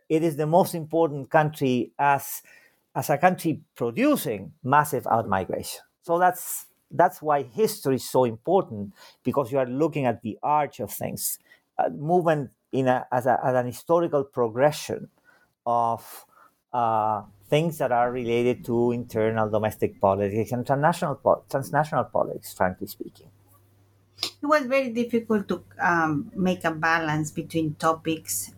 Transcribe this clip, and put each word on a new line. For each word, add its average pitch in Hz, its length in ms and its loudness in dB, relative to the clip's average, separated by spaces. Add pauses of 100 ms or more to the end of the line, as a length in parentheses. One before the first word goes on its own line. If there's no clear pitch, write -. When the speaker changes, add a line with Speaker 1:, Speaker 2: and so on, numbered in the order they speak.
Speaker 1:
it 160 160 0
is 165 120 0
the 151 100 -2
most 180 300 4
important 165 560 -2
country 147 680 2
as, 143 460 0 (500)
as 139 160 -6
a 147 80 2
country 180 440 2 (140)
producing 127 760 -2 (100)
massive 135 420 2
outmigration. 98 760 -2 (240)
So 170 160 0
that's, - 480 -2 (240)
that's 143 300 2
why 147 220 0
history 135 520 0
is 120 120 -4
so 127 180 4
important, 113 680 -2 (300)
because 127 280 -2
you 139 60 0
are 131 80 2
looking 139 400 -2
at 117 160 -2
the 107 220 -8
arch 147 360 0
of 104 120 -8
things, - 480 -8 (400)
uh, - 100 2
movement 156 600 0 (200)
in 131 160 0
a, 127 240 0
as 123 140 0
a, 123 180 2
as 127 120 0
an 123 100 0
historical 165 580 0
progression 127 840 -2 (560)
of, 117 600 -2 (460)
uh, 110 520 0 (240)
things 160 300 0
that 131 140 0
are 120 200 2
related 120 540 0
to 120 260 2
internal 113 580 0
domestic 107 520 -2
politics 101 500 2
and 123 140 -4
transnational 143 500 0
po-, - 340 2
transnational 139 540 0
politics, - 500 -4
frankly 92 340 -2
speaking. - 420 -16 (1120)
Speaker 2:
It - 40 -8
was 294 200 4
very 262 240 0
difficult 226 600 0
to, 180 140 -2 (160)
um, 165 560 0
make 185 280 0
a 165 80 0
balance 156 600 0
between 160 440 -4
topics, 160 840 -4